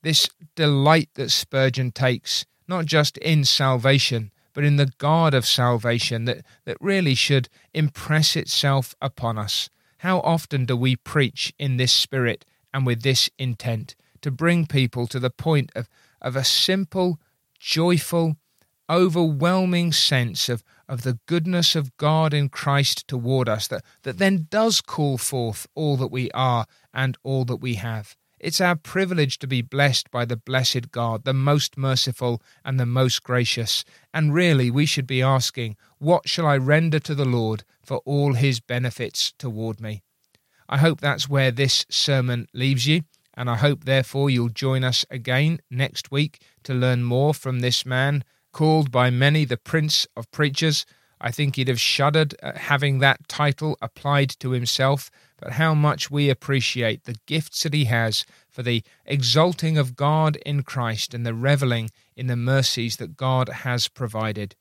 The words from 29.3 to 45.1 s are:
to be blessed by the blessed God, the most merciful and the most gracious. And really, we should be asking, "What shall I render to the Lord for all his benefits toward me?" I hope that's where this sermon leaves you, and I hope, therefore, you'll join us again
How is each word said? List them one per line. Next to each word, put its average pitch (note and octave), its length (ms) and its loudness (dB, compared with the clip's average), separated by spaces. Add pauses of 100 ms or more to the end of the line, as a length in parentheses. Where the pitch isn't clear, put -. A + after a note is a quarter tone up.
to C3+ 80 -12
be B2+ 160 0
blessed C3+ 480 0
by A#2+ 120 -4
the A#2 140 -4
blessed B2+ 540 -2
God, A#2 320 -4
the C3+ 100 -2
most C#3 420 2
merciful B2+ 640 -2 (240)
and C3 160 -2
the B2 60 2
most B2+ 380 0
gracious. A#2+ 600 -2 (300)
And D3+ 200 2
really, D3+ 360 4
we C#3+ 160 2
should C#3 220 -2
be B2+ 160 0
asking, B2+ 520 0 (220)
"What D#3+ 320 0
shall E3 160 -2
I C#3+ 120 4
render D3+ 420 2
to D3+ 160 -6
the C#3 100 -2
Lord A2+ 380 0 (200)
for - 220 -6
all C#3+ 280 2
his B2+ 260 2
benefits B2 800 -4
toward A2+ 420 -8
me?" G#2+ 220 -10 (640)
I C#3 80 -2
hope D#3 240 2
that's C#3+ 260 -2
where C3+ 220 2
this B2+ 400 0
sermon B2 640 -2
leaves B2+ 320 0
you, D#3 160 2 (320)
and B2 160 -6
I A#2 60 0
hope, C#3+ 300 0
therefore, C3+ 440 0
you'll A#2+ 200 2
join C3 340 -2
us B2+ 260 0
again C3 500 0 (120)